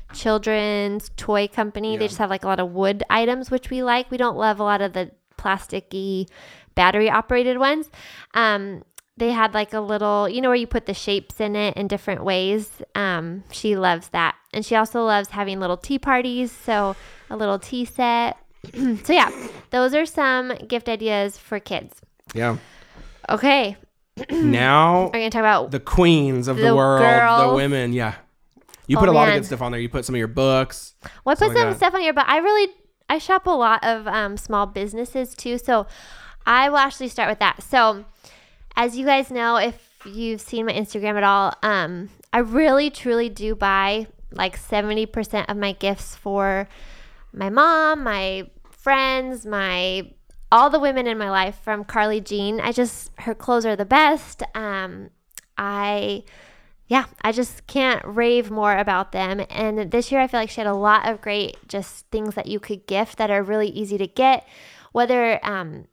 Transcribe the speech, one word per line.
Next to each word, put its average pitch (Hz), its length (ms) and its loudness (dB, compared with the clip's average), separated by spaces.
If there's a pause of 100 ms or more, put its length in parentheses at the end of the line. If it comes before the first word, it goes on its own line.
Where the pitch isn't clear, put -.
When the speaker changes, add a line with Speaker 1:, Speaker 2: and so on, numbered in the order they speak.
(140)
Speaker 1:
children's 208 1040 -2
toy 208 300 0
company, 214 500 -4
they 220 60 -2
Speaker 2:
Yeah. 214 40 -2
Speaker 1:
just 196 120 -8
have, 202 100 -2
like, 190 140 -4
a 190 40 -4
lot 190 120 0
of 180 120 -2
wood 196 380 0
items, 247 420 2
which 254 180 -4
we 254 140 -4
like. 247 280 0
We 254 60 -6
don't 240 200 0
love 214 220 0
a 214 40 -2
lot 208 180 2
of 190 120 -4
the 185 180 -6 (260)
plasticky 190 920 -4 (480)
battery 208 340 4
operated 247 480 0
ones. 294 320 0 (440)
Um, 202 500 0 (340)
they 233 140 0
had, 220 220 2
like, 214 200 -4
a 220 80 -4
little, 208 480 0
you 240 120 -6
know, 262 80 0
where 247 60 4
you 233 120 -2
put - 180 -4
the 202 80 -6
shapes - 460 -6
in 208 160 -2
it 208 200 -2
in 202 120 -6
different 196 360 -6
ways. 196 460 -2 (260)
Um, 180 560 -4
she 214 240 -2
loves 180 340 0
that. 165 260 -2 (180)
And 214 120 -6
she 233 100 0
also 226 280 0
loves 208 260 0
having 196 300 -6
little 180 180 -2
tea 269 220 -4
parties. 247 520 -2
So 202 440 -2 (340)
a 214 60 -10
little 202 240 -2
tea 247 260 -6
set. 233 520 -2 (360)
<clears throat> 240 300 -2
So 302 100 2
yeah, 262 160 6 (420)
those 254 220 2
are 311 120 2
some 254 480 -2 (140)
gift 233 220 -4
ideas 208 480 -2
for - 220 -8
kids. - 420 -10 (320)
Speaker 2:
Yeah. 117 240 -2 (720)
Speaker 1:
Okay. 240 480 2 (400)
<clears throat> - 140 -12
Speaker 2:
Now 165 720 4
Speaker 1:
We're 226 140 -2
gonna 220 100 -2
talk 226 120 -2
about 196 300 4
Speaker 2:
the 135 80 -2
queens 143 680 4
of 131 100 0
the - 100 0
Speaker 1:
the - 80 6
Speaker 2:
world, 135 260 6
the 240 180 8
Speaker 1:
girls. 233 360 4
Speaker 2:
women. 135 380 0
Yeah. 113 220 -2 (720)
You 131 100 2
Speaker 1:
Oh, - 40 4
Speaker 2:
put 190 80 6
a - 20 6
lot 147 120 8
of 214 60 6
Speaker 1:
man. 208 100 4
Speaker 2:
good 196 60 -6
stuff 127 160 -6
on 120 100 -4
there. 120 100 -6
You 117 80 -6
put 127 160 -6
some 127 100 -4
of 120 40 -2
your 110 80 -2
books. 131 680 0 (300)
Speaker 1:
Well, 277 100 2
I - 20 0
put - 20 -10
Speaker 2:
Stuff 427 120 4
like 453 80 2
Speaker 1:
some 453 120 2
Speaker 2:
that. 381 80 -4
Speaker 1:
stuff 359 160 2
on 381 80 -2
here, 320 120 0
but 269 140 2
I 294 100 2
really, 403 340 2 (380)
I 302 100 0
shop 381 280 0
a 359 40 2
lot 226 320 2
of, 220 240 -2
um, 202 300 -4
small 202 280 -2
businesses 226 680 -8
too. 240 220 -6
So 240 300 0 (580)
I 254 240 4
will 285 80 2
actually 269 320 0
start 220 200 -2
with 214 100 -2
that. 208 240 0
So 220 420 2 (720)
as 240 200 0
you 262 80 -4
guys 269 240 2
know, 233 280 0
if 226 200 0 (280)
you've 220 360 -8
seen 226 240 -6
my 220 80 -2
Instagram 208 420 -4
at 202 80 0
all, 196 300 4 (100)
um, 180 460 -2 (240)
I 233 60 4
really, 277 500 2
truly 233 400 -2
do 214 260 -6
buy, 202 520 0 (240)
like, 185 260 -4
seventy 214 480 -2
percent 214 440 -6
of 208 80 -6
my 202 160 -2
gifts - 420 -6
for 196 520 -2 (640)
my 196 160 -6
mom, 311 540 4
my 190 460 -4 (220)
friends, 262 760 -2
my, 185 640 -2 (400)
all 247 200 8
the 294 100 2
women 262 280 0
in 226 100 -2
my 208 120 -4
life 190 320 -2
from 208 220 -4
Carly 214 380 0
Jean. 208 400 -4
I 240 100 -2
just, 240 480 -4
her 226 160 -6
clothes 240 300 0
are 220 100 0
the 202 100 -2
best. 294 580 2 (120)
Um, 196 540 -8 (480)
I, 202 640 -4 (640)
yeah, 262 180 2 (160)
I 220 120 0
just - 340 -4
can't 262 380 0
rave 233 440 2
more 208 280 2
about 196 340 0
them. 190 380 -4
And 214 420 -4
this 240 180 0
year 269 120 2
I 262 60 2
feel 247 120 -2
like 220 100 -4
she - 120 -8
had 208 60 -2
a 202 60 0
lot 208 340 4
of 220 120 -4
great 208 380 -6 (100)
just - 440 -10
things 214 240 -4
that - 120 -8
you 202 140 -6
could 196 260 -10
gift 196 300 -4
that 214 120 0
are 202 140 2
really 208 240 -2
easy 202 300 -6
to 190 100 -4
get. 262 400 2 (460)
Whether, 240 520 2
um, 170 480 -8